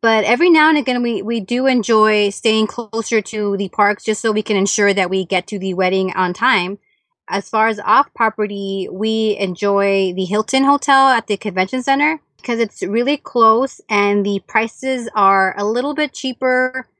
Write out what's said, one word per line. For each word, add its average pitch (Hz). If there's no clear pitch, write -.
But 220
every 277
now 311
and 311
again, 247
we, 233
we 233
do 240
enjoy 214
staying 220
closer 220
to 202
the 190
parks 202
just 214
so 220
we 208
can 208
ensure 202
that 185
we 190
get 180
to 202
the 190
wedding 185
on 180
time. 202
As 196
far 220
as 214
off 240
property, 196
we 220
enjoy 196
the 185
Hilton 214
Hotel 277
at 233
the 202
convention 190
center 294
because 233
it's 226
really 240
close 233
and 202
the 202
prices 233
are 196
a 202
little 247
bit 302
cheaper 254